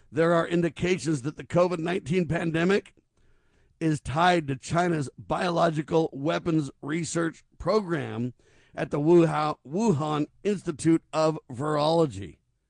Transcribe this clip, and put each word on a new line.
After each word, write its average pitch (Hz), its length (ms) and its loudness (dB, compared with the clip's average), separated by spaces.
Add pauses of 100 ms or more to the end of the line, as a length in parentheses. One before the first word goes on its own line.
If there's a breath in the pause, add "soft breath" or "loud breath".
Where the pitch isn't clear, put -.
(120)
there 165 220 2
are 165 140 2
indications 170 720 0
that 143 160 -6
the 151 60 -12
covid 175 340 2
nineteen 165 500 -2
pandemic 170 680 0 (840)
is 156 200 0
tied 165 480 2
to 139 80 -4
China's 160 640 -2
biological 165 960 0
weapons 156 580 -2 (100)
research 165 600 -4 (140)
program 143 760 -2 (400 soft breath)
at - 180 -6
the 151 80 -2
Wuha-, 151 580 4 (100)
Wuhan 151 600 0 (140)
Institute 165 680 0
of 156 260 2 (140)
Virology. 147 840 0 (320)